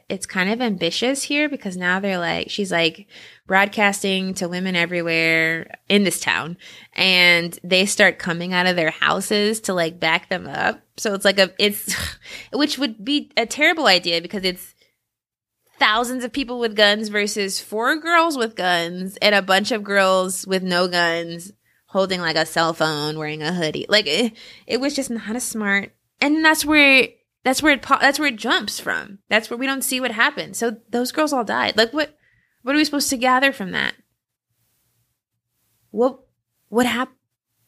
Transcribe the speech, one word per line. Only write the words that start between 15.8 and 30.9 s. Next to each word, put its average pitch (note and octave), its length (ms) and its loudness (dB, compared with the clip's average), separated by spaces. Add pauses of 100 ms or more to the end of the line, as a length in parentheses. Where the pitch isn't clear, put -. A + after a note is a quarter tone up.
of B3 80 -8
people B3 280 -6
with A3+ 180 -2
guns G#3+ 320 4
versus G#3 500 -2
four A#3+ 380 -2
girls E4 400 0
with A3+ 180 -4
guns F3+ 600 -2
and G#3 180 4
a G3 60 4
bunch F#3+ 320 2
of G#3 100 -4
girls F#3+ 640 2
with F#3 160 0
no F#3 240 2
guns E3+ 640 -2 (360)
holding, F#3+ 320 0
like, E3 160 -2
a D#3+ 100 2
cell E3 280 0
phone, D#3 440 -2
wearing D3+ 260 -8
a D#3+ 100 -2
hoodie. D#3 340 -2
Like, G#3 200 2
it, G#3 260 0 (320)
it A#3+ 160 -2
was C#4+ 140 -2
just C4 140 -4
not A3 260 -6
a B3 40 -6
smart, G3+ 540 -4 (260)
and D4+ 240 2
that's D#4 220 4
where, C#4+ 420 6 (360)
that's B3+ 180 2
where D4 120 6
it B3+ 100 -2
po-, C#4 180 2
that's C#4 180 4
where D4+ 80 0
it A#3+ 100 -2
jumps A#3+ 420 -2
from. F#2+ 400 -6 (100)
That's A3 200 0
where A#3+ 80 -8
we C4+ 100 -4
don't C4+ 160 -4
see C4 180 -4
what B3 100 -2
happened. G#3+ 460 -2
So A#3 200 -2 (120)
those B3 220 -2